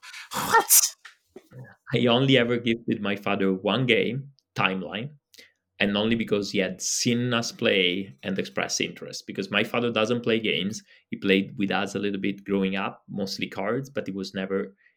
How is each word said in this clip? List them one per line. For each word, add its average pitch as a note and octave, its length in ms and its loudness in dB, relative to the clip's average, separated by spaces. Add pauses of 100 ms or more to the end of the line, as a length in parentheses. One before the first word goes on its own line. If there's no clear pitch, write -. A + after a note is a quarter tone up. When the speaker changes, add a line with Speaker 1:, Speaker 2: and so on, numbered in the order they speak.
(320)
Speaker 1:
What? - 500 4 (1120)
Speaker 2:
I A#2+ 140 4
only C3 300 6
ever A#2+ 200 2
gifted A2+ 440 -2
my G2+ 140 0
father G2 380 0
one G2+ 320 0
game, A2+ 460 2 (240)
Timeline, F#2+ 560 -2 (680)
and G2+ 160 2
only A2 200 2
because G#2 360 -2
he G2+ 80 0
had F#2 220 -2
seen B2 520 0
us A#2 180 -2
play G2 720 0
and G2 160 -2
expressed - 420 -4
interest. - 460 -8
Because G2+ 240 -6
my G#2 120 2
father A#2+ 280 0
doesn't A2+ 320 0
play A2+ 160 2
games. F#2+ 420 -2 (280)
He - 80 -8
played G2 400 2
with G2 140 0
us G2+ 220 0
a G#2 60 -2
little G2+ 200 -2
bit G2 240 -4
growing G2 320 0
up, G2+ 320 -6
mostly G2 400 -6
cards, A#2 420 -4
but - 180 -6
he F#2+ 60 -6
was F#2+ 200 -8
never G2 420 -4 (220)